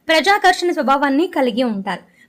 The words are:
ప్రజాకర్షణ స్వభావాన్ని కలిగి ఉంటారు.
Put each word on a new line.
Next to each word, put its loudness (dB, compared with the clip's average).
ప్రజాకర్షణ 2
స్వభావాన్ని 0
కలిగి 0
ఉంటారు. -8